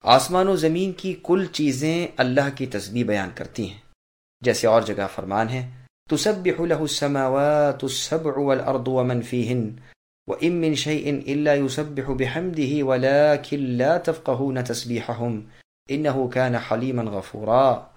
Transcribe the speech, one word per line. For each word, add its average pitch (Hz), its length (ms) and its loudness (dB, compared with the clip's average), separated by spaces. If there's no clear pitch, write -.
آسمان 170 440 6
و 196 80 2
زمین 170 360 0
کی 185 320 -6
کل 185 280 2
چیزیں 156 560 0
اللہ 135 380 2
کی 135 100 -6
تسبیح 104 400 -4
بیان 98 300 0
کرتی - 340 -8
ہیں، 95 80 -16
جیسے 117 260 2
اور 113 140 6
جگہ 101 340 -4
فرمان 101 340 -2
ہے، 127 200 -6
"تسبح 180 560 0
له 160 140 0
السماوات 143 1040 2
السبع 143 560 -2
والارض 131 480 0
ومن 127 340 0
فيهن، 117 540 -2
وان 165 260 0
من 160 220 0
شيء 143 520 -2
الا 147 260 2
يسبح 139 600 -2
بحمده 147 680 -2
ولكن 143 760 2
لا 131 380 2
تفقهون 135 640 -2
تسبيحهم، 117 800 -4
انه 135 440 0
كان 127 220 2
حليما 120 480 -2
غفورا۔" 107 760 0